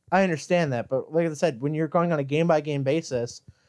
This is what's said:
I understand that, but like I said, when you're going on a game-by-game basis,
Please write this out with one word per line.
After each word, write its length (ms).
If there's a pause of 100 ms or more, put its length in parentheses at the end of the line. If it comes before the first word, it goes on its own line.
(100)
I 140
understand 480
that, 160
but 240
like 160
I 60
said, 260
when 120
you're 140
going 260
on 60
a 60
game-by-game 580
basis, 600 (260)